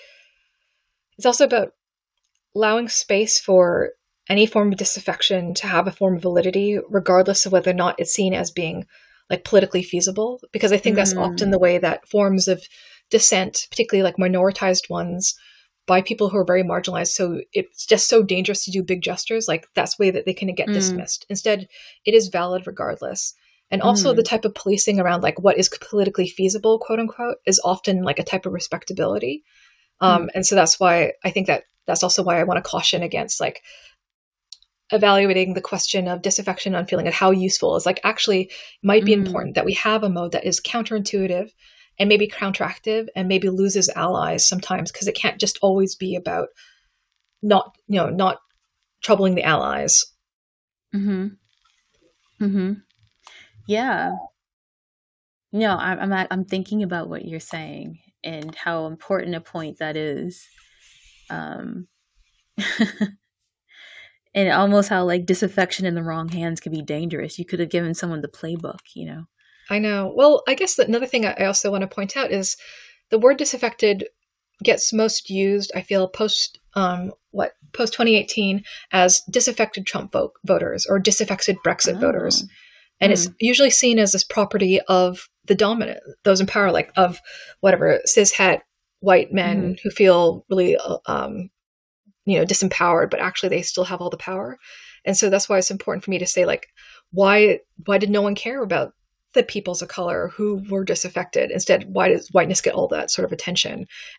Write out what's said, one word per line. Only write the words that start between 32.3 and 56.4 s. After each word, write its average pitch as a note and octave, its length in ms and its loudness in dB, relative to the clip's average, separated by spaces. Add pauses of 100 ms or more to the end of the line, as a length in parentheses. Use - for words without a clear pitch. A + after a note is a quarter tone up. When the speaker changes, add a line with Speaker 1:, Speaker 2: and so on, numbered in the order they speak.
Speaker 1:
I E3 40 2
wanna F3+ 180 -2
caution E3+ 420 -2
against, - 380 -6
like, - 200 -6 (1300)
evaluating G3 600 4
the F3+ 80 -4
question F#3 460 -4
of F3+ 140 -4
disaffection G3 540 -4
and F3+ 120 -4
feeling E3+ 200 -2
and E3+ 80 -4
how F#3+ 160 4
useful F#3 440 0
is, E3 100 -2
like, F3+ 200 0
actually G3 460 0 (320)
might G3+ 220 6
be G#3 100 6
Speaker 2:
Mm. G3 100 2
Speaker 1:
important - 300 -4
that - 100 0
we G3 80 0
have G#3+ 300 0
a G#3 60 0
mode F3 240 -2
that - 120 -2
is F3+ 160 -2
counterintuitive G3+ 880 -2 (500)
and G3+ 100 2
maybe G#3 180 4
counteractive G#3+ 880 -4
and F#3+ 120 -2
maybe F#3+ 220 2
loses F#3+ 460 0
allies D#3+ 520 0
sometimes, F#3 440 -4
'cause - 160 -8
it - 80 -4
can't - 240 -4
just - 220 -4
always G3 340 2
be F#3 200 -6
about F3 340 -6 (920)
not, G#3 340 2 (120)
you G3+ 100 0
know, E3 120 0
not F#3 300 0 (640)
troubling F#3+ 320 4
the - 80 -2
allies. C#3 520 0 (1000)
Speaker 2:
Mm-hmm. G3 340 -2 (1160)
Mm-hmm. G3 300 0 (920)
Yeah. G#3 440 -2 (1400)
No, G#3 260 0
I'm, F#3 340 -4
I'm, F#3 200 -2
I'm F#3 140 -4